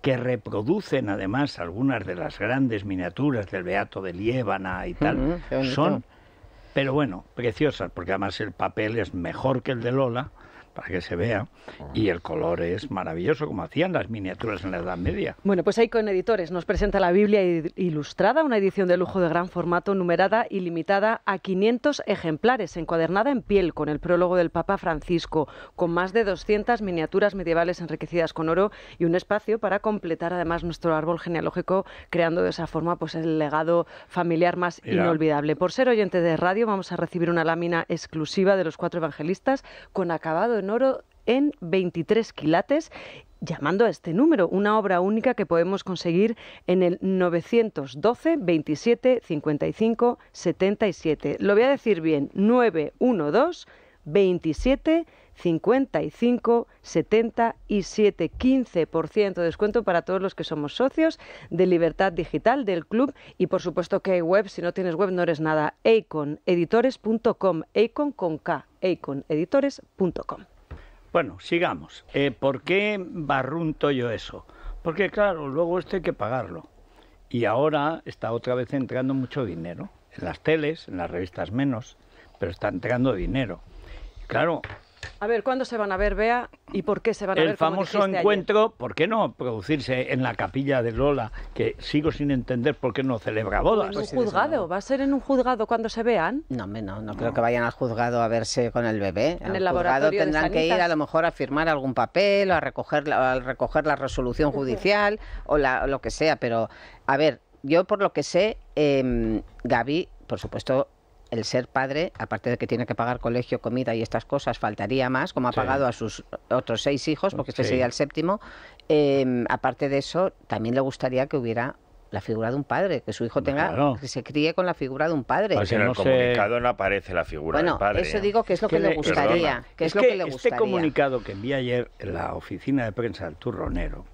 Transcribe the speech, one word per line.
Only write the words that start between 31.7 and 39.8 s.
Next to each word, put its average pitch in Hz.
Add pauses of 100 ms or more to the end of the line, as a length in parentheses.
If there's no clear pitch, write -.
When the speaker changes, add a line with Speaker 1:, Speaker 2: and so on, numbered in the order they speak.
Speaker 3:
creando 170
de 180
esa 170
forma, 170
pues, 165
el 160
legado 160 (200)
familiar 170
más 175
Speaker 1:
Mira. -
Speaker 3:
inolvidable. 156
Por 180
ser 254
oyente 202
de 165
radio, 190
vamos 196
a -
recibir 170
una 170
lámina 165
exclusiva 175
de 185
los 160
cuatro 175
evangelistas 160 (260)